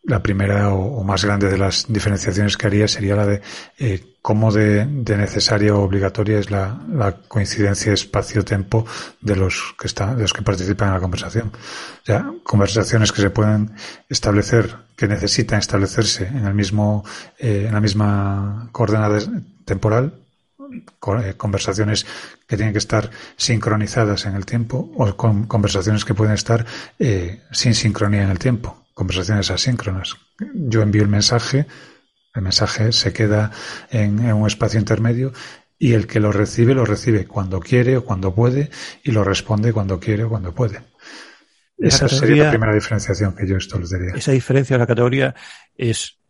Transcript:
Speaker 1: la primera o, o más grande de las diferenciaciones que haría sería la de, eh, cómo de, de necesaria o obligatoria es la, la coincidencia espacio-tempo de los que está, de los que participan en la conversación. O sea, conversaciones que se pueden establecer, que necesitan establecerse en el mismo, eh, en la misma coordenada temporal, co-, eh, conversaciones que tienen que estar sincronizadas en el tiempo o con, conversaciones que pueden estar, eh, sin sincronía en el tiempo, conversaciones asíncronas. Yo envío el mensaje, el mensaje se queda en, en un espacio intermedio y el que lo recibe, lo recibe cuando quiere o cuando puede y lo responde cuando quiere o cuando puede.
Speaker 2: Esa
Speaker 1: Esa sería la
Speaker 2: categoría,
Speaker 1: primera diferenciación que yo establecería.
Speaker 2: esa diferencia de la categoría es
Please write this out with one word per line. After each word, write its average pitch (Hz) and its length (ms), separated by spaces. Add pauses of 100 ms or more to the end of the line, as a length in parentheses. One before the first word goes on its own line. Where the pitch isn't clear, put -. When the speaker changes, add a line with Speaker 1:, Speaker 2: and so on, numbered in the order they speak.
Speaker 1:
la 101 180
primera 101 540
o, 101 240
o 98 60
más 98 200
grande 101 240
de 95 80
las 95 320
diferenciaciones 101 680
que 110 100
haría 104 220
sería 101 260
la 104 100
de, 101 160 (380)
eh, 104 420
cómo 110 300
de, 104 340
de 127 320
necesaria 104 600
o 101 60
obligatoria 101 580
es 95 100
la, 101 260 (160)
la 104 200
coincidencia 101 800
espacio-tempo 101 920 (360)
de 101 160
los 92 420
que - 80
está, 104 300
de 113 60
los 95 100
que - 100
participan 101 460
en 95 60
la 90 60
conversación. 104 520 (500)
O - 20
sea, 113 240 (140)
conversaciones 104 720
que - 80
se 101 100
pueden 107 400 (380)
establecer, 107 680 (220)
que - 100
necesitan 104 540
establecerse 98 640
en 117 200
el 98 80
mismo, 104 500 (340)
eh, 104 300
en 107 60
la 104 60
misma 101 920
coordenada 107 480 (440)
temporal, 113 500 (840)
co-, 104 200
eh, 98 180
conversaciones 104 680 (420)
que 110 100
tienen 107 180
que 107 60
estar 110 300 (260)
sincronizadas 107 880
en 98 80
el 98 100
tiempo 123 520
o 110 200
con, 110 300
conversaciones 101 580
que 113 100
pueden 107 200
estar, 113 320 (320)
eh, 95 420 (100)
sin 117 240
sincronía 101 500
en 98 60
el 95 80
tiempo, - 540
conversaciones 92 580
asíncronas. 95 680 (380)
Yo 113 280
envío 104 200
el 101 60
mensaje, 113 580 (680)
el 110 80
mensaje 107 500
se - 200
queda 107 380 (400)
en, 104 300
en 117 140
un 107 120
espacio 107 320
intermedio 117 540 (460)
y 120 160
el 104 120
que 110 140
lo 104 120
recibe, 113 420
lo 127 100
recibe 104 420
cuando 92 340
quiere 123 360
o 127 80
cuando 95 300
puede 127 360 (320)
y 131 100
lo 104 120
responde 104 480
cuando 95 260
quiere 107 260
o 113 40
cuando 92 260
puede. 113 280 (960)
Speaker 2:
Esa 139 280
Speaker 1:
Esa - 20
sería - 0
la - 20
Speaker 2:
categoría, 147 400
Speaker 1:
primera 110 240
diferenciación 101 600
que 95 140
yo 95 80
establecería. 90 580
Speaker 2:
esa 135 180
diferencia 131 420
de 123 60
la 117 60
categoría 123 480 (420)
es - 420 (120)